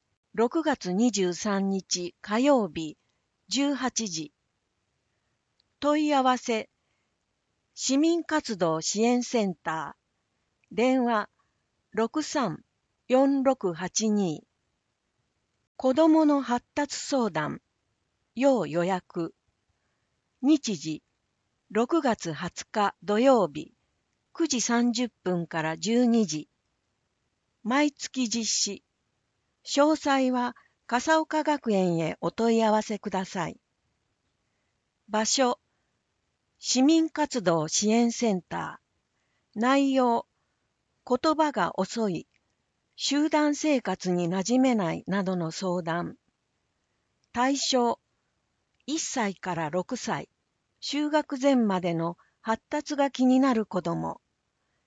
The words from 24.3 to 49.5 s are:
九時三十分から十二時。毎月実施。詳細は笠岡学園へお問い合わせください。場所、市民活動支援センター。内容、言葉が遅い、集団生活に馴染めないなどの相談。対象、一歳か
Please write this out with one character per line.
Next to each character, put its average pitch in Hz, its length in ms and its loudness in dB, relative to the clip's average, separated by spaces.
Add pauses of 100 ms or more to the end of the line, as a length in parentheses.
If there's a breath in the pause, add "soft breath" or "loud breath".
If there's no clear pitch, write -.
九 330 160 -2
時 247 140 -2
三 240 320 0
十 233 160 -2 (140)
分 175 240 -2
か 165 140 -4
ら 160 160 -4
十 226 280 2
二 226 200 4
時。 151 220 -8 (1120)
毎 285 300 2
月 - 380 -6
実 226 160 -4
施。 - 380 -4 (840)
詳 302 300 2
細 269 360 0
は 247 240 -2 (320 soft breath)
笠 320 340 2
岡 311 220 -2
学 294 280 -2
園 180 280 2
へ 165 220 -4
お 170 100 -2
問 226 260 0
い 226 60 2
合 214 80 2
わ 214 100 2
せ 214 180 -8
く 214 100 -10
だ 190 160 -4
さ 170 240 -6
い。 - 100 -16 (1500)
場 214 160 -2
所、 247 340 0 (1000)
市 - 220 0
民 320 280 4
活 285 320 -2
動 165 260 2
支 208 220 0
援 233 220 4
セ 226 220 0
ン 180 80 -2
タ 160 380 -10 (760)
ー。 208 40 -8
内 269 340 2
容、 247 320 2 (840)
言 294 280 2
葉 302 160 2
が 180 280 -2
遅 214 300 -2
い、 165 180 -6 (680)
集 294 340 0
団 302 260 2
生 285 260 0
活 185 300 -4
に 175 180 0
馴 185 240 -2
染 254 60 4
め 254 160 4
な 170 180 0
い 165 140 -8
な 190 160 -2
ど 185 120 -2
の 165 160 -4
相 180 320 -4
談。 170 320 -4 (1160)
対 262 260 0
象、 240 420 0 (840)
一 311 140 -4
歳 202 360 -4
か 180 200 -8